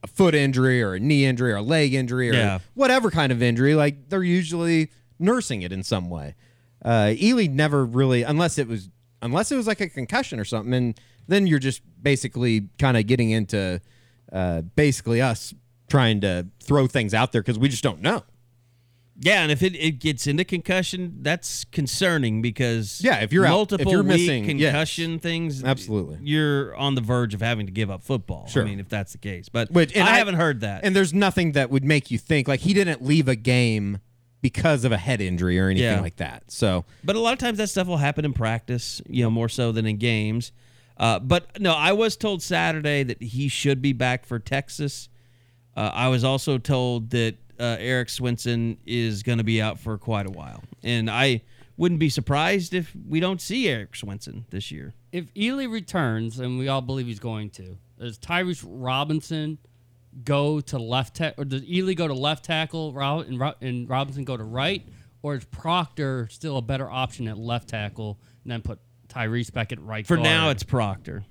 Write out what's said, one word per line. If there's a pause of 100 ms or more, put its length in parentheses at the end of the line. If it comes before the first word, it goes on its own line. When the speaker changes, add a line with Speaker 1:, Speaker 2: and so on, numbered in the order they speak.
Speaker 1:
a
foot
injury
or
a
knee
injury
or
a
leg
injury
or
Speaker 2:
Yeah. (140)
Speaker 1:
whatever
kind
of
injury,
like,
they're
usually (260)
nursing
it
in
some
way. (480)
Uh,
Ely
never
really,
unless
it
was, (340)
unless
it
was,
like,
a
concussion
or
something,
and (280)
then
you're
just (220)
basically
kinda
getting
into, (500)
uh,
basically
us (340)
trying
to (160)
throw
things
out
there
'cause
we
just
don't
know. (960)
Speaker 2:
Yeah,
and
if
it,
it
gets
into
concussion,
that's
concerning
because
Speaker 1:
Yeah,
if
you're
out,
if
Speaker 2:
multiple
Speaker 1:
you're
Speaker 2:
week
Speaker 1:
missing,
yes.
Speaker 2:
concussion
things,
Speaker 1:
Absolutely.
Speaker 2:
you're
on
the
verge
of
having
to
give
up
football.
Speaker 1:
Sure.
Speaker 2:
I
mean,
if
that's
the
case.
But
Speaker 1:
Which,
and
Speaker 2:
I
Speaker 1:
I,
Speaker 2:
haven't
heard
that.
Speaker 1:
and
there's
nothing
that
would
make
you
think,
like,
he
didn't
leave
a
game (460)
because
of
a
head
injury
or
anything
Speaker 2:
Yeah.
Speaker 1:
like
that.
So, (180)
Speaker 2:
But
a
lot
of
times
that
stuff
will
happen
in
practice,
you
know,
more
so
than
in
games. (440)
Uh,
but,
no,
I
was
told
Saturday
that
he
should
be
back
for
Texas. (640)
Uh,
I
was
also
told
that, (240)
uh,
Eric
Swinson
is
gonna
be
out
for
quite
a
while. (200)
And
I (340)
wouldn't
be
surprised
if (140)
we
don't
see
Eric
Swinson
this
year. (180)
Speaker 3:
If (100)
Ely
returns,
and
we
all
believe
he's
going
to, (220)
there's
Tyrese
Robinson, (680)
go
to
left
ta-,
or
does
Ely
go
to
left
tackle,
Ro-,
and
Ro-,
and
Robinson
go
to
right, (360)
or
is
Proctor
still
a
better
option
at
left
tackle (240)
and
then
put (300)
Tyrese
back
at
right
Speaker 2:
For
Speaker 3:
guard?
Speaker 2:
now,
it's
Proctor.